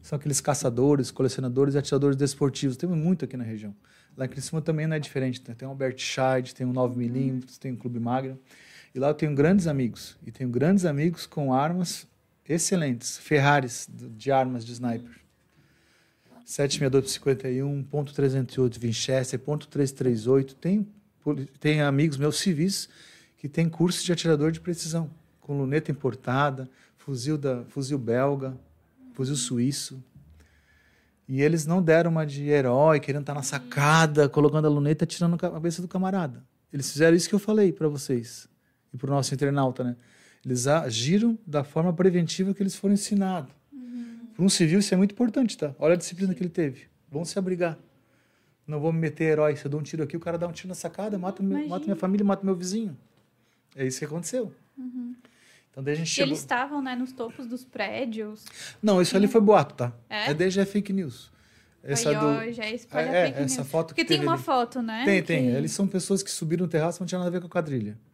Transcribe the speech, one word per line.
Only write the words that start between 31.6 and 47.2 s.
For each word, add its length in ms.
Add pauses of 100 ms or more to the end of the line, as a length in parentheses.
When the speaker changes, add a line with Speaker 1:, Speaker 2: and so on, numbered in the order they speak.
Speaker 1:
não 160
deram 300
uma 120
de 240
herói, 520
querendo 240
tá 100
na 80
sacada, 840
colocando 380
a 40
luneta, 340
atirando 300
a 40
cabeça 440
do 60
camarada. 560 (280)
Eles 200
fizeram 240
isso 120
que 60
eu 60
falei 320
pra 160
vocês 600 (460)
e 20
pro 140
nosso 240
internauta, 480
né? 140 (480)
Eles 240
agiram 760
da 200
forma 280
preventiva 600
que 80
eles 140
foram 180
ensinados. 560 (220)
Speaker 2:
Uhum. 460 (180)
Speaker 1:
Pra 80
um 40
civil 300
isso 160
é 20
muito 160
importante, 460
tá? 220
Olha 140
a 20
disciplina 360
que 100
ele 80
teve. 320 (280)
Vão 140